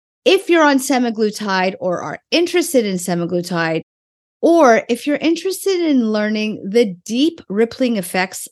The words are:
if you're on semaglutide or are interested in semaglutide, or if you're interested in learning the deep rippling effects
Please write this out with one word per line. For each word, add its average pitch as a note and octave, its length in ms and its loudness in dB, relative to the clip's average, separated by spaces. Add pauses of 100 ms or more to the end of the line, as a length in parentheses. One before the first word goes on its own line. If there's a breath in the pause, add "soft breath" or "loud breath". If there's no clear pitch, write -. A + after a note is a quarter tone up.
(240)
if F#4 240 2
you're E4+ 140 4
on C#4+ 140 4
semaglutide G#3+ 1040 -2
or F3+ 200 -4
are - 200 -10 (100)
interested E4 560 2
in G3 80 -2
semaglutide, F3 880 -2 (580)
or D4 480 6
if A#3+ 200 -4
you're D4 80 0
interested F#4 640 -2
in C4 320 2
learning G#3+ 520 -2
the G3+ 300 2 (100)
deep C#4+ 440 -2
rippling A#3 480 -2
effects F#3 560 -4